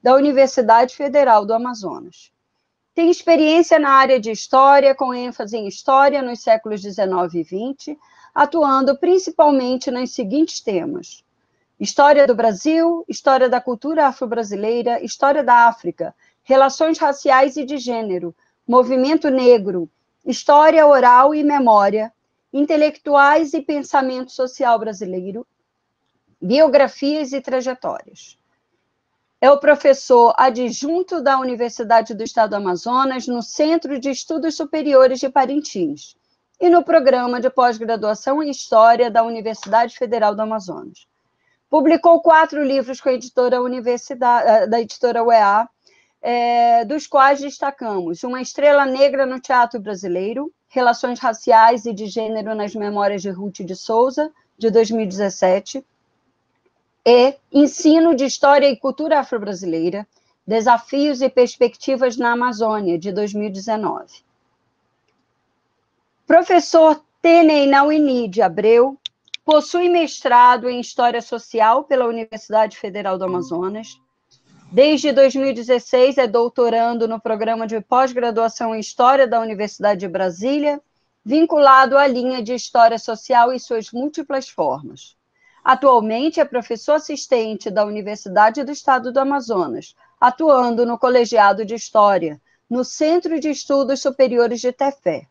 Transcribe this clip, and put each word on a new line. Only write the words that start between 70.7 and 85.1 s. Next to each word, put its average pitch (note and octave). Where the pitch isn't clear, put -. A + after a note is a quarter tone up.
História A#3+
Social A3+
pela B3+
Universidade A3
Federal G3
do F#3
Amazonas. F3+
Desde C#4+
dois C4
mil C4+
e C4+
dezesseis B3
é C4
doutorando A#3
no A3
Programa A3
de A3
Pós-Graduação A#3
em A3
História B3+
da A3+
Universidade G#3
de G3
Brasília, A3
vinculado C#4
à C#4+
linha B3+
de A3
História A#3
Social A#3+
e B3
suas A3+
múltiplas C#4
formas. -